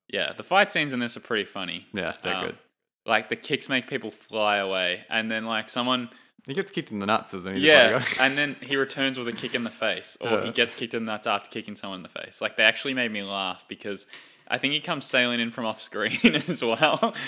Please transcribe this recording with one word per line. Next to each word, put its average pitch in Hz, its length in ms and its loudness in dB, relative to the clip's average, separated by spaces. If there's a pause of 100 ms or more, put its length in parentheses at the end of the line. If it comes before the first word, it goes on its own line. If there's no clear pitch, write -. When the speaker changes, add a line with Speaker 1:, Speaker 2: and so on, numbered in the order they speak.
Speaker 1:
Yeah, 92 260 -2
the - 100 -12
fight 196 280 2
scenes 147 220 -2
in 123 60 -2
this 120 180 -4
are - 40 -14
pretty 104 240 -2
funny. 90 480 -10
Speaker 2:
Yeah, 87 280 -4
they're 90 140 -4
Speaker 1:
Um, 92 100 -4
Speaker 2:
good. - 120 -8 (480)
Speaker 1:
like, 113 240 2
the - 60 -2
kicks - 340 -4
make 127 180 0
people 110 240 -6
fly 104 460 0
away, 92 520 0
and 110 220 0
then, 110 140 -2
like, 110 240 -2
someone 123 400 0 (380)
Speaker 2:
He 135 80 -8
gets 180 160 -4
kicked 165 200 -6
in 107 80 -6
the 98 60 -2
nuts, 107 280 0
doesn't 95 200 -8
he, 95 60 -2
the 147 80 6
Speaker 1:
Yeah, 131 320 10
Speaker 2:
bodyguard? - 180 -2
<laughs> - 20 -2
Speaker 1:
and 135 180 4
then 143 240 -2
he 139 140 -4
returns 135 440 0
with 120 80 -6
a 117 60 -4
kick 113 200 -6
in 120 100 -2
the 113 80 -4
face, 95 500 -4
or 110 200 2
he 98 60 -4
Speaker 2:
Yeah. 117 40 -4
Speaker 1:
gets 117 220 2
kicked 117 220 -6
in 113 100 -2
the 110 60 -4
nuts 107 160 -4
after 104 220 0
kicking 107 260 -10
someone 98 240 -10
in 92 40 -14
the - 60 -18
face. - 320 -14
Like, 110 160 -4
they 113 60 6
actually 131 320 4
made 120 160 0
me 104 120 -4
laugh 98 440 -4
because 98 400 -10 (400)
I 123 100 -2
think 139 160 0
he 151 80 -2
comes 151 240 -4
sailing 123 340 2
in 117 120 -2
from 117 140 -6
off 110 160 -4
screen 107 380 -4
<laughs> 151 280 4
as 143 160 -2
well. 151 500 2 (140)